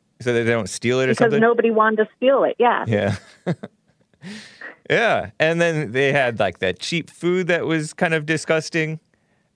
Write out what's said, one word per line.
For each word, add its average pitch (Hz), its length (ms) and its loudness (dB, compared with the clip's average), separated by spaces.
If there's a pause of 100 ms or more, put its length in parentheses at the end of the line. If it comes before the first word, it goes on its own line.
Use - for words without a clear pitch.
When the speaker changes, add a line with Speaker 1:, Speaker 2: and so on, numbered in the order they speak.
(200)
Speaker 1:
So 123 140 0
that 117 100 2
they 113 80 2
don't 113 180 0
steal - 300 0
it 131 60 2
or - 80 2
Speaker 2:
Because - 120 0
Speaker 1:
something? 214 160 2
Speaker 2:
nobody 233 300 2
wanted 214 320 2
to 208 140 -4
steal 254 280 2
it, - 140 -2
yeah. 220 280 2
Speaker 1:
Yeah. 101 280 0 (300)
<laughs> 175 80 -2 (1400)
Yeah. 165 400 0 (100)
And 165 220 2
then 151 320 0
they 139 180 2
had, 123 280 0
like, 95 200 -2
that 92 200 -2
cheap - 300 -6
food 175 380 -2
that 165 180 0
was 156 280 -2
kind 165 200 -2
of 151 120 -2
disgusting. 156 720 -2 (560)